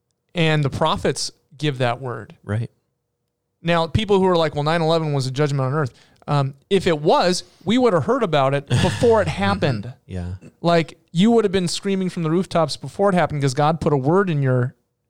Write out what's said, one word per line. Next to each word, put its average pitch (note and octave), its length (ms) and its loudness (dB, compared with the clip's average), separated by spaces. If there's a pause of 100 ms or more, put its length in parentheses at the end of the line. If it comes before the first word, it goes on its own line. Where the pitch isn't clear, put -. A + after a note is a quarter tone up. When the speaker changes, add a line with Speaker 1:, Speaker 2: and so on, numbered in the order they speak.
(380)
Speaker 1:
And D#3 260 2
the C3 60 -2
prophets D#3+ 600 -2 (280)
give D3 200 -4
that B2 220 -2
word. A#2+ 340 -10 (100)
Speaker 2:
Right. A2 260 -4 (880)
Speaker 1:
Now, E3 280 -2
people G#3 300 0
who F#3 80 2
are F3+ 100 2
like, D#3 180 0
"Well, D3 100 -2
nine E3 160 0
eleven D#3+ 320 0
was C3+ 140 -2
a C3 40 -4
judgment C#3 360 -2
on C3 80 -4
earth." D3+ 180 -2 (360)
Um, C#3+ 260 -2 (160)
if G3 160 2
it D#3+ 140 2
was, F3+ 420 2 (220)
we G#3+ 120 0
would B3 160 4
have D#3+ 120 2
heard A#3+ 180 0
about C#3+ 320 2
it C#3 140 -4
before G#3+ 520 2
it E3+ 80 0
Speaker 2:
<laughs> C#3+ 80 -6 (100)
Speaker 1:
happened. C#3 460 -2 (140)
Speaker 2:
Yeah. F2+ 280 -8 (260)
Speaker 1:
Like, E3+ 380 0 (120)
you G3 220 4
would A3 120 4
have F#3+ 80 0
been F#3 160 0
screaming F#3+ 400 -4
from E3+ 140 -6
the D#3 80 -2
rooftops E3+ 460 0
before G3 340 -2
it F#3 40 0
happened D3+ 280 0
'cause C3+ 120 0
God D3 260 0
put D#3+ 120 0
a D3 40 2
word F3 340 0
in C#3+ 120 0
your B2+ 320 0 (360)